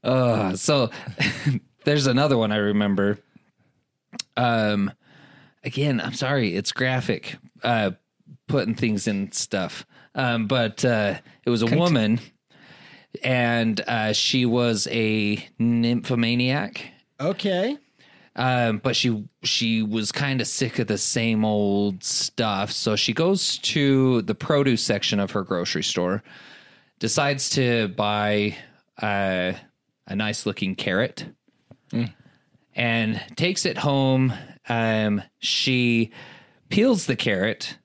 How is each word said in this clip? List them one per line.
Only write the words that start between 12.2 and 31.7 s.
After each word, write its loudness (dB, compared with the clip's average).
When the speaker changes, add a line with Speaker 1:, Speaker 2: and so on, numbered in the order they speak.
Speaker 1:
and, 2
uh, 0
she 0
was 0
a 0
nymphomaniac. 0
Speaker 3:
Okay. -2
Speaker 1:
Um, 2
but -2
she, 0
she 0
was -2
kinda -2
sick -2
of 0
the 0
same 0
old 0
stuff. -2
So 0
she -2
goes 0
to 2
the -2
produce 2
section 0
of -2
her -2
grocery -2
store, -2
decides 0
to 2
buy, 0
uh, -2
a -8
nice -4
looking -4
carrot, -2